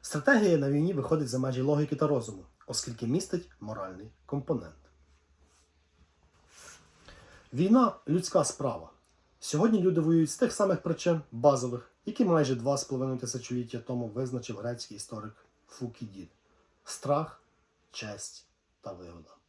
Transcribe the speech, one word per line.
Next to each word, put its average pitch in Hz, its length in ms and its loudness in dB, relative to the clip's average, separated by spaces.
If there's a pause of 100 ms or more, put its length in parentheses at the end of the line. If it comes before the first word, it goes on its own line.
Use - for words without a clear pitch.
Стратегія 202 560 4
на 139 140 2
війні 160 220 2
виходить 147 360 0
за 127 100 -2
межі 131 220 -2
логіки 143 340 2
та 151 120 2
розуму, 131 380 -2 (220)
оскільки 117 400 -6
містить 170 420 -2 (100)
моральний 101 520 -10 (140)
компонент. 131 500 -6 (2750)
Війна — 214 420 6 (120)
людська 170 360 2
справа. - 460 -4 (500)
Сьогодні 202 420 2
люди 170 200 4
воюють 160 300 4
з - 60 -8
тих 240 160 0
самих 196 280 0
причин 165 400 0 (100)
базових, 123 600 2 (140)
які 220 200 0
майже 151 300 4
два 135 220 -2
з 139 60 -6
половиною 131 360 -4
тисячоліття 123 600 -6
тому 123 280 -6
визначив 120 500 -6
грецький 110 400 -10
історик 107 480 -14 (220)
Фукідід. 104 640 -14 (540)
Страх, - 580 -4 (500)
честь - 560 -14 (340)
та 101 100 -14
вигода. 85 380 -18 (200)